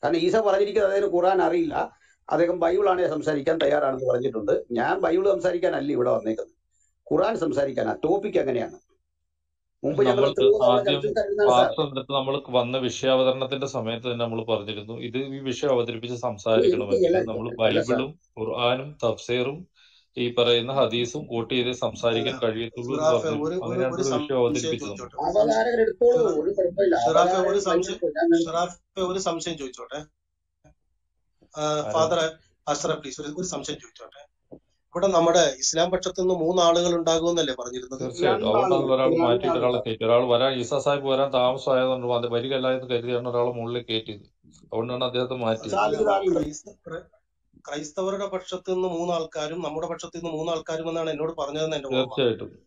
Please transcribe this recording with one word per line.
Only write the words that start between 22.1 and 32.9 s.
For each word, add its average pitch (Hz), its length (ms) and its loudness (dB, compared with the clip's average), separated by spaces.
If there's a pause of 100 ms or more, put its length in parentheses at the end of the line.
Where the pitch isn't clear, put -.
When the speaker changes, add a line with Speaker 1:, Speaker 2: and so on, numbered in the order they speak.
Speaker 3:
അല്ല, 131 80 -4
Speaker 2:
കഴിയത്തുള്ളൂ 117 480 -2
എന്ന് 135 80 -2
Speaker 3:
ഷിറാഫെ, 156 160 4
Speaker 2:
പറഞ്ഞിരുന്നു. 151 300 0
Speaker 3:
ഒരു, 165 100 -2
ഒരു, 185 80 -4
Speaker 2:
അങ്ങനെയാണ് - 300 -2
Speaker 3:
ഒരു 175 80 -4
Speaker 2:
ഒരു - 20 0
വിഷയം 135 100 0
Speaker 3:
സംശയം 135 260 0
Speaker 2:
അവതരിപ്പിച്ചത് 120 500 0
നമ്മൾ. 101 100 -10
Speaker 3:
ചോദിച്ചോട്ടെ? - 160 -14
ഒരു - 100 -4
സംശയം, 175 160 2
Speaker 1:
അവതാരകർ 226 400 2
എടുത്തോളൂ, 240 380 4
Speaker 3:
ഷിറാ-, 196 160 2
Speaker 1:
ഒരു 156 180 0
കുഴപ്പമില്ല. 185 440 2
Speaker 3:
ഷിറാഫെ, 175 320 4
Speaker 1:
അവതാരകർ 190 220 2
Speaker 3:
ഒരു 202 80 2
സംശയം, 185 340 0
Speaker 1:
എടുത്തോളൂ, 170 220 -4
ഞാൻ 339 120 2
നിർത്തി. 165 180 4
Speaker 3:
ഷിറാഫെ, 170 320 -4 (280)
ഒരു 185 140 -4
സംശയം 170 380 -4
ചോദിച്ചോട്ടെ? 127 420 -12 (1500)
ആ, 151 100 -6
Speaker 2:
ആരാ? 151 260 -2
Speaker 3:
ഫാദറെ, 160 360 2 (420)
പാസ്റ്ററെ, 147 280 -2